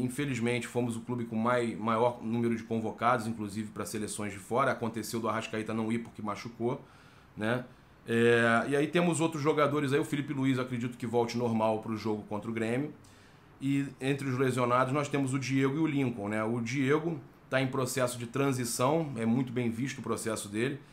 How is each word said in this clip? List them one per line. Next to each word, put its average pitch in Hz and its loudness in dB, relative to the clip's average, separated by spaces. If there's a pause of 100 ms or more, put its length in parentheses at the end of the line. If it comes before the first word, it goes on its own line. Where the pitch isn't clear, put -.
infelizmente, 123 -2
fomos 120 -2
o 113 -8
clube 120 -4
com 113 -6
mai-, 117 0
maior 113 2
número 117 0
de 110 -4
convocados, 113 0
inclusive 107 -6
pra 107 -6
seleções 104 -6
de 98 -12
fora. 123 0
Aconteceu 113 -4
do 110 -2
Arrascaeta 110 -4
não 113 -2
ir 117 0
porque - -10
machucou, 117 -4 (560)
né? 120 -2 (420)
É, 117 6
e 143 0
aí 151 2
temos 175 2
outros 160 0
jogadores 147 4
aí. 143 4
O 156 2
Felipe 143 -2
Luiz, 135 2
acredito 123 -4
que 120 -6
volte 117 0
normal 110 2
pro 113 -4
jogo 107 -2
contra 107 -6
o 113 -6
Grêmio. 117 -2 (680)
E 139 0 (120)
entre 135 0
os 123 0
lesionados, 127 2
nós 143 0
temos 139 0
o 139 0
Diego 135 2
e 151 -2
o 160 4
Lincoln, 123 0
né? 110 0
O 120 0
Diego 143 2 (320)
tá 135 2
em 135 2
processo 127 0
de 120 -8
transição, 135 0
é 113 -2
muito 127 2
bem 120 0
visto 127 -4
o 113 -10
processo 110 -4
dele, 123 -2 (140)